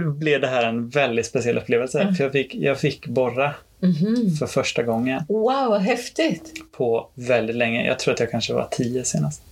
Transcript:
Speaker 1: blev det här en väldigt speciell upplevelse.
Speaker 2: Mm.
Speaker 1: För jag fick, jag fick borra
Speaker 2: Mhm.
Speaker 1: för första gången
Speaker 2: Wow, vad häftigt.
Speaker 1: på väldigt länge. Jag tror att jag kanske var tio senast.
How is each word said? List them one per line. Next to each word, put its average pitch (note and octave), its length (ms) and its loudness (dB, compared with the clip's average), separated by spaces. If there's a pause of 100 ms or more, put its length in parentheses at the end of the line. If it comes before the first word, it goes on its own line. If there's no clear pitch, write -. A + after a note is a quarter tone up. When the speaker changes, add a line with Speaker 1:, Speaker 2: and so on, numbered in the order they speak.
Speaker 1:
blev C#3+ 320 0
det C3+ 60 2
här B2+ 160 2
en A#2 260 -2
väldigt A#2+ 360 0
speciell A#2 320 0
upplevelse. B2 440 0
Speaker 2:
Mm. G3 140 2
Speaker 1:
För C#3+ 80 0
jag C3+ 100 0
fick, C#3 220 -2
jag C#3+ 240 0
fick - 280 -2
borra B2+ 460 0 (260)
Speaker 2:
Mhm. F#3+ 600 2
Speaker 1:
för D3+ 80 -2
första - 360 0
gången A#2+ 460 0
Speaker 2:
Wow, A#3+ 400 2
vad G3+ 120 2
häftigt. B3 720 -2 (240)
Speaker 1:
på A#2 360 0
väldigt A#2+ 420 0
länge. A#2+ 320 0
Jag B2+ 120 0
tror C3 140 0
att - 60 -2
jag A#2 120 0
kanske A#2+ 220 -2
var A#2+ 180 0
tio B2+ 320 -2
senast. D3+ 380 -2 (100)